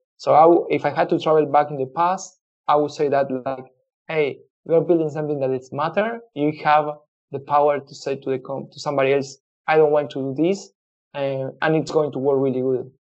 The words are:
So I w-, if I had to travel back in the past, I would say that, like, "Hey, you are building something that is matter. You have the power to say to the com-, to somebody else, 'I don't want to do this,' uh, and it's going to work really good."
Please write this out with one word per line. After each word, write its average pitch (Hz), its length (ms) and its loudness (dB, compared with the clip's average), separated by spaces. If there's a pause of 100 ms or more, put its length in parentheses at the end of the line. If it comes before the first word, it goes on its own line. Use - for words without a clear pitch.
(180)
So 131 160 0
I 151 80 8
w-, 170 280 6
if 147 140 -2
I 143 60 -2
had 165 200 -2
to 170 80 0
travel 156 280 2
back 143 240 2
in 147 80 -8
the 131 80 -4
past, 170 520 -4 (300)
I 147 80 4
would 147 160 0
say 151 160 -2
that, 139 180 0 (180)
like, 131 220 -8 (420)
"Hey, 156 300 -2 (280)
you 160 80 2
are 165 60 6
building 160 300 2
something 147 300 -4
that 131 100 0
is 131 220 -6
matter. 202 480 -2 (140)
You 147 180 0 (120)
have 151 220 4 (460)
the 139 60 -6
power 143 420 2
to - 140 -18
say 139 220 -6
to 139 140 -8
the 131 80 -2
com-, 131 340 -10
to - 80 -18
somebody 139 320 0
else, 135 260 -2 (300)
'I 156 80 2
don't 151 160 4
want 147 180 0
to 139 100 -8
do 135 220 -4
this,' 196 300 -2 (420)
uh, 135 360 -6 (100)
and 156 160 2
it's - 160 -4
going 151 200 0
to 139 60 -6
work 135 220 2
really 127 220 0
good." 127 280 -2 (120)